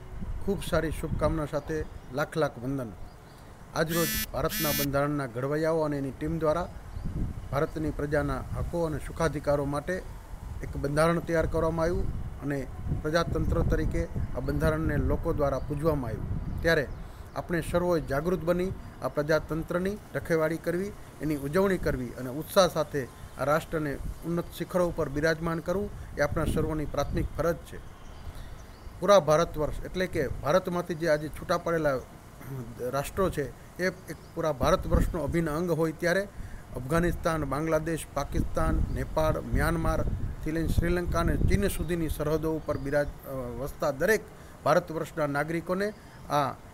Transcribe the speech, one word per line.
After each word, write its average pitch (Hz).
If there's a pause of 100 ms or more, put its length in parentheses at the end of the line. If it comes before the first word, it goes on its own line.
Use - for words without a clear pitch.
(460)
ખૂબ 196
સારી 160
શુભકામના 156
સાથે 151 (280)
લાખ 156
લાખ 139
વંદન. 127 (840)
આજરોજ 165 (260)
ભારતના 151
બંધારણના 143
ઘડવૈયાઓ 147
અને 147
એની 139
ટીમ 156
દ્વારા 160 (840)
ભારતની 151
પ્રજાના 143 (140)
હકો 170
અને 151
સુખાધિકારો 143
માટે 147 (720)
એક -
બંધારણ 156
તૈયાર 160
કરવામાં 160
આવ્યું 180 (360)
અને 135 (340)
પ્રજાતંત્ર 165
તરીકે 160
આ -
બંધારણને 151
લોકો 147
દ્વારા 139
પૂજવામાં 143
આવ્યું. -
ત્યારે 160 (480)
આપણે 160
સર્વોએ 175
જાગૃત 156
બની 180 (300)
આ 131
પ્રજાતંત્રની 160 (180)
રખેવાળી 160
કરવી, 180 (300)
એની 151
ઉજવણી 175
કરવી 127
અને 127
ઉત્સાહ 160
સાથે 147 (320)
આ 131
રાષ્ટ્રને 151 (280)
ઉન્નત 170 (140)
શિખરો 180
ઉપર 156
બિરાજમાન 160
કરવું 196 (280)
એ -
આપણા 147
સર્વોની 156
પ્રાથમિક 143 (120)
ફરજ 156
છે. - (1200)
પૂરા 196
ભારત 156
વર્ષ 143
એટલે 180
કે 147
ભારતમાંથી 175
જે 160
આજે 151
છૂટા 170
પડેલા 160 (800)
રાષ્ટ્રો 139
છે 139 (280)
એ 175
એક - (200)
પૂરા 160
ભારત 147
વર્ષનો 165
અભિન્ન 160
અંગ 170
હોય 160
ત્યારે 175 (480)
અફઘાનિસ્તાન, 160
બાંગ્લાદેશ, 156
પાકિસ્તાન, - (180)
નેપાળ, 151
મ્યાનમારથી 156
લઈને 160
શ્રીલંકા 175
અને 165
ચીન 190
સુધીની 170
સરહદો 156
ઉપર 151
બિરાજ-, 139
અ, 139 (280)
વસતા 147
દરેક 196 (420)
ભારત 160
વર્ષના 156
નાગરિકોને 165 (360)
આ 143 (200)